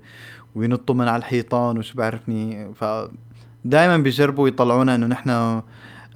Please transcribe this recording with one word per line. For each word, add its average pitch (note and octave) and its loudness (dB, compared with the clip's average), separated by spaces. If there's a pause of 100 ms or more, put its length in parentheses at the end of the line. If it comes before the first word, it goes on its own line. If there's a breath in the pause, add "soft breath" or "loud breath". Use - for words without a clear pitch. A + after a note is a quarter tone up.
(540 loud breath)
وينطوا A#2+ -2
من B2 2
على A#2 2
الحيطان A#2+ -2
وشو A2 -10
بعرفني. A2 -6
فدايمًا B2 0
بيجربوا C#3 2
يطلعونا B2+ 2
إنه A#2 0
نحن، A#2 -2 (540 loud breath)